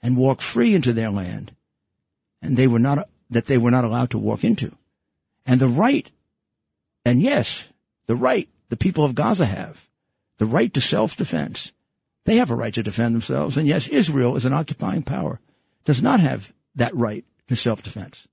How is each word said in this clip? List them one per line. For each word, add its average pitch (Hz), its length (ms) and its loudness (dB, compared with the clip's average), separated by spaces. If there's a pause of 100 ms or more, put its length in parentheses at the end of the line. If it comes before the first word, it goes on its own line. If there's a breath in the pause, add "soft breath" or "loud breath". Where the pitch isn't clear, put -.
"And 123 140 0
walk 131 240 2
free 233 340 2
into 123 180 2
their 113 180 -2
land, 98 420 -6 (880)
and 135 140 0
they 131 100 4
were 117 140 4
not, 139 280 0 (220)
that 117 160 0
they 135 100 2
were 120 140 4
not 123 140 4
allowed 120 260 -2
to 113 80 -2
walk 107 240 -2
into. - 340 -2 (720)
And 127 140 4
the 131 80 4
right, 185 420 0 (920)
and 123 180 4
yes, - 460 -2 (380)
the 117 100 -2
right 127 320 0 (200)
the 120 80 -4
people 175 280 0
of 131 100 0
Gaza 180 320 2
have, - 420 -8 (500)
the 113 60 2
right 160 300 0
to 139 60 0
self-defense. - 920 -4 (520)
They 226 140 2
have 214 120 2
a 117 60 -2
right 113 180 -6
to 117 80 -2
defend 117 320 0
themselves. 127 420 -2
And 151 120 0
yes, - 180 0
Israel 147 480 0
is 120 100 -2
an 131 80 0
occupying 151 520 -4
power, 131 340 -6 (460)
does 139 180 2
not 247 160 2
have 127 340 0 (220)
that 120 220 -2
right 107 280 -4 (220)
to - 80 -2
self-defense." - 800 -6